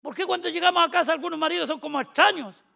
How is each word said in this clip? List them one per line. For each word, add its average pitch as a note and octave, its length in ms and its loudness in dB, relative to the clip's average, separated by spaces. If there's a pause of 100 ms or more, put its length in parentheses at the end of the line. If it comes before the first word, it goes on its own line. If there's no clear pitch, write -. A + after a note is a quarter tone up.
¿Por C#4+ 80 -8
qué F4+ 100 -4
cuando F4+ 260 -2
llegamos E4+ 380 2
a - 40 -6
casa E4 220 2
algunos D#4+ 260 -4
maridos D#4+ 280 0
son D4+ 120 -4
como D4 200 -6
extraños? D4+ 540 0 (220)